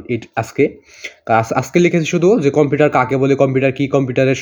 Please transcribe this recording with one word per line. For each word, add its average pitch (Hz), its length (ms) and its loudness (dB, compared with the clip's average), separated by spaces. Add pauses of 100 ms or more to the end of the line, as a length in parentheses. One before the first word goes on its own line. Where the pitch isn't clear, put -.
এট-, 117 260 -6
আজকে 127 280 -2 (760)
আজ-, - 200 -4
আজকে - 200 -2
লিখেছি 170 340 0
শুধু 170 160 2 (140)
যে 139 140 0
কম্পিউটার 147 320 2
কাকে 135 280 0
বলে, 135 180 0
কম্পিউটার 135 420 0
কি, 143 100 -2
কম্পিউটারের 135 540 0